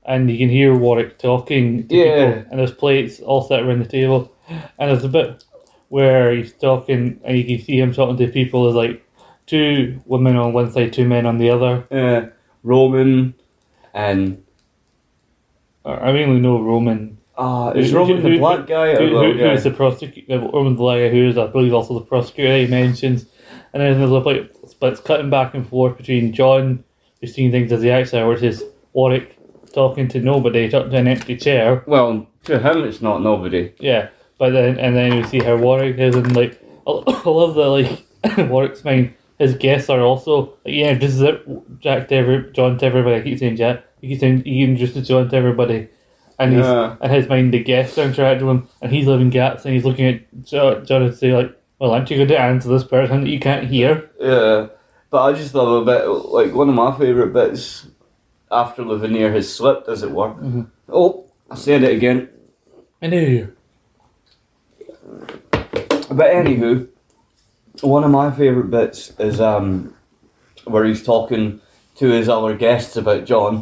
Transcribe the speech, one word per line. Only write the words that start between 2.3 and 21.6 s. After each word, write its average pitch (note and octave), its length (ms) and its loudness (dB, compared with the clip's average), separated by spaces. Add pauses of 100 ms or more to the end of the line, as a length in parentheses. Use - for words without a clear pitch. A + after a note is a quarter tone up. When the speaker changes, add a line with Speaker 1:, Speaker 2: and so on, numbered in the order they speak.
Speaker 1:
people, - 160 -14
and C3 100 -6
there's B2+ 120 -2
plates C3+ 480 -2
all C3 220 -2
set B2+ 200 -2
around B2 160 -2
the A#2 100 -4
table, C3 440 -2 (160)
and D3 420 -8
there's B2 140 0
a C3+ 40 -4
bit C#3 360 -2 (440)
where C3 460 2
he's A#2+ 200 -6
talking B2+ 720 -2
and B2+ 120 -2
you B2 80 0
can B2 200 -6
see C#3 140 -2
him B2+ 140 2
talking B2+ 240 -2
to B2 120 0
people. B2+ 360 0
There's, A#2+ 120 2
like, A#2 280 -2 (420)
two D3 600 -2
women B2+ 300 2
on A#2+ 160 0
one A#2+ 200 0
side, A#2+ 200 -2
two B2 140 0
men A#2+ 200 0
on A#2 120 0
the A#2 120 2
other. B2 400 0
Speaker 2:
Yeah. B2 360 0 (360)
Roman C3 720 2 (580)
and G2 500 -2 (1400)
Speaker 1:
I, - 100 -8
I C3 180 -2
mainly C#3 280 2
know B2 220 4
Roman. A2 560 -2 (180)
Speaker 2:
Uh, B2 380 -4
is B2+ 160 2
Speaker 1:
Who, D3 80 2
Speaker 2:
Roman F3+ 200 4
Speaker 1:
who, E3+ 40 -4
Speaker 2:
the E3 80 2
Speaker 1:
who, E3 80 4
Speaker 2:
black E3 280 2
guy D#3+ 260 0
or C#3+ 80 2
Speaker 1:
who, D#3 100 2
Speaker 2:
the - 100 2 (120)
Speaker 1:
who, A#2 60 -2
Speaker 2:
guy? A#2+ 120 4
Speaker 1:
who's - 140 0
the C#3 60 2
prosecu-, C3 600 -4
uh, B2 220 -4
Roman C#3 220 2
the A2+ 40 -4
black B2 220 2
guy, A#2+ 100 2
who B2 180 4
is, A#2 100 0
I A2+ 100 0
believe, B2 260 0